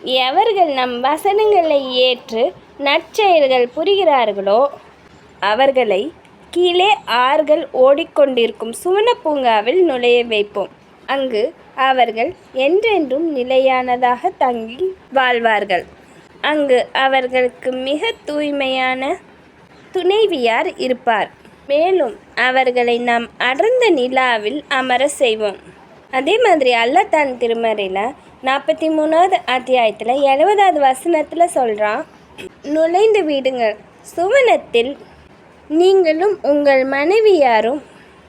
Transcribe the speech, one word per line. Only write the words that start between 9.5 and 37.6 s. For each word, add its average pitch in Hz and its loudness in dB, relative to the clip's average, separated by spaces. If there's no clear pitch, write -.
நுழைய 240 2
வைப்போம். 208 -4
அங்கு 262 -4
அவர்கள் 254 0
என்றென்றும் 320 0
நிலையானதாக 254 0
தங்கி 254 -4
வாழ்வார்கள். 226 0
அங்கு 277 0
அவர்களுக்கு 254 -2
மிக 285 -4
தூய்மையான 277 -4
துணைவியார் 349 0
இருப்பார். 240 -4
மேலும் 302 0
அவர்களை 247 0
நாம் 233 -2
அடர்ந்த 415 0
நிலாவில் 254 -2
அமர 262 0
செய்வோம்." 220 -2
அதே 285 0
மாதிரி 320 2
அல்லாஹ் 262 0
தன் 277 0
திருமறையில 226 -4
நாற்பத்தி 277 -2
மூணாவது 320 2
அத்தியாயத்துல 247 -2
எழுபதாவது 330 2
வசனத்துல 311 0
சொல்றான், 220 -2
"நுழைந்து 339 2
விடுங்கள், 262 -2
சுவனத்தில் 339 0
நீங்களும் 359 2
உங்கள் 285 2
மனைவியாரும் 277 2